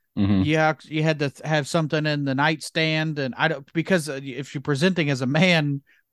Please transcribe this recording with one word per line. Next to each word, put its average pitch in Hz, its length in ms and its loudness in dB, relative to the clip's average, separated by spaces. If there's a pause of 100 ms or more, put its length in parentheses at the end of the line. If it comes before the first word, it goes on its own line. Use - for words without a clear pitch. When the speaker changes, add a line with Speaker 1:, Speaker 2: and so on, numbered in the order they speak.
(160)
Speaker 1:
Mm-hmm. 101 280 2
Speaker 2:
you 156 140 2
ac-, 156 300 0
you 156 140 -2
had 156 160 2
to 143 100 0
th-, - 180 -14
have 151 220 0
something 156 380 0
in 147 180 -2
the 135 100 -2
nightstand. 156 840 0
And 131 180 -4
I 156 120 2
don't, 143 260 -6
because, 165 340 0
uh, 139 140 -8
if 135 320 -10
you're 139 80 -8
presenting 151 480 0
as 127 100 0
a 131 60 -2
man, 151 560 2 (300)